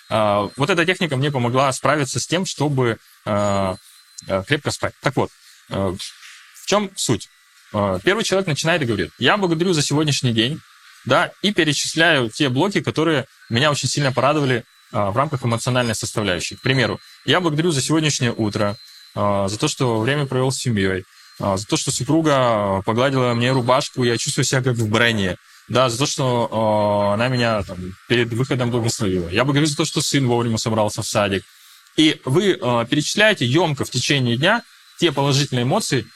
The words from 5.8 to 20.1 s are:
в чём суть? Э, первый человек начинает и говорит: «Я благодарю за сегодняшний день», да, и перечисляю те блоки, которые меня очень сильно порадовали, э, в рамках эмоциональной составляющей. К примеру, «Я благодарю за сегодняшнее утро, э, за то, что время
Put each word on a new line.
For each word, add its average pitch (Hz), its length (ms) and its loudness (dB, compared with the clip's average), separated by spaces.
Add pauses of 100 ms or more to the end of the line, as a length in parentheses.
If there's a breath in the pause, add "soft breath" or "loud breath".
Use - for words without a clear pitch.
в - 680 -18
чём 196 280 0
суть? - 360 -4 (420)
Э, 101 320 0
первый 220 200 0
человек 269 240 -2
начинает 156 340 0
и - 20 -2
говорит: 98 340 -2
«Я 156 200 2
благодарю 175 340 0
за 156 80 2
сегодняшний 139 520 0
день», 117 280 -2 (440)
да, 143 280 2 (100)
и 202 100 2
перечисляю 156 760 2
те 147 180 0
блоки, 160 320 0
которые 147 460 0 (240)
меня 139 220 4
очень 135 160 -2
сильно 143 240 0
порадовали, 131 520 2 (280)
э, 104 180 0
в 98 60 -4
рамках 143 280 0
эмоциональной 117 520 0
составляющей. 101 580 -4
К - 60 -18
примеру, 123 400 0 (240 loud breath)
«Я 151 160 2
благодарю 165 320 0
за 135 100 0
сегодняшнее 147 500 0
утро, 104 440 -2 (400 loud breath)
э, 101 320 0
за 104 100 -6
то, 151 80 -2
что 127 320 0
время 135 280 0